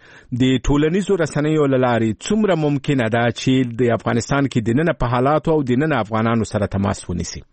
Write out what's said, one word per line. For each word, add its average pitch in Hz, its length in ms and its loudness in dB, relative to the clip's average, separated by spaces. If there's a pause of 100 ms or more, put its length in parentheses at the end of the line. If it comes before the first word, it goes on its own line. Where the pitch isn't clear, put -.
(320)
د 120 100 0 (260)
ټولنیزو 160 480 2
رسنیو 151 500 0
له 135 120 2
لارې 117 340 2 (160)
څومره 208 280 2
ممکنه 143 520 0
ده 117 220 0
چې 127 460 0
د 120 60 0
افغانستان 120 640 0
کې 127 160 -2
دننه 127 320 0
په 127 140 -2
حالاتو 139 460 0
او 156 100 2
دننه 131 380 0
افغانانو 110 440 0
سره 101 220 -2
تماس 98 440 -2
ونیسي؟ 87 300 -6 (120)